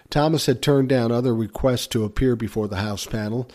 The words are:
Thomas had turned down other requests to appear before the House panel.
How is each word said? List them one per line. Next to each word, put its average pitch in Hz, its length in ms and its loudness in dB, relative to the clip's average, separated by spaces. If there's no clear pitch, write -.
Thomas 151 380 0
had 127 140 2
turned 139 280 4
down 120 220 2
other 123 220 2
requests 113 540 -2
to 113 160 0
appear 123 320 0
before 107 320 -2
the 101 100 -6
House 101 280 -4
panel. 113 480 -4